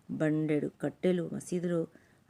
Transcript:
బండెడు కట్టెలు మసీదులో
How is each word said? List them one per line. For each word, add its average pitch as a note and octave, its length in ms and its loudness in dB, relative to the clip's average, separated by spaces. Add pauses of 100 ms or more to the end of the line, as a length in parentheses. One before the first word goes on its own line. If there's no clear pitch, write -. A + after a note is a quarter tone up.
(100)
బండెడు D3+ 600 0 (120)
కట్టెలు F3 500 0
మసీదులో E3+ 540 -2 (420)